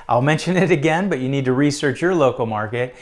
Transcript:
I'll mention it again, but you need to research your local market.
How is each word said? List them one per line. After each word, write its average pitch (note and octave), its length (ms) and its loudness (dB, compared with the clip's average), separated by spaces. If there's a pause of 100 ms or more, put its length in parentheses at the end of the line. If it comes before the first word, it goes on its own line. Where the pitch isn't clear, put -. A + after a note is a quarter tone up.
I'll A#2+ 120 2
mention D#3 360 0
it E3 120 4
again, D#3+ 380 0
but D#3+ 120 -2
you B2+ 100 -4
need C#3 160 -2
to B2+ 80 2
research C#3+ 480 0
your F3+ 120 0
local B2+ 320 0
market. A2 560 -4